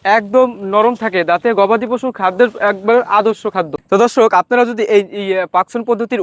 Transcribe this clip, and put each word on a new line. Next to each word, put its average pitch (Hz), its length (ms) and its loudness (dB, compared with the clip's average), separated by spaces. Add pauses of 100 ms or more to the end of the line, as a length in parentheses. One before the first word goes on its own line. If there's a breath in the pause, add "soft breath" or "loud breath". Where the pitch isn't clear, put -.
(180)
একদম 226 300 2 (260)
নরম 220 200 2 (100)
থাকে, 190 160 -2 (100)
যাতে 175 180 0 (120)
গবাদি 214 320 0
পশুর 254 280 -4
খাদ্যের 190 300 2 (200)
একবার 202 280 0 (220)
আদর্শ 214 240 -2 (120)
খাদ্য। 170 180 -4 (160)
তো 190 140 2
দর্শক, 226 260 2 (120)
আপনারা 240 280 0
যদি 226 140 -4 (120)
এই, 202 80 4 (160)
এই, 196 140 -6
আহ, 185 120 -2 (100)
পাকসুন 190 340 -2
পদ্ধতির 226 340 -4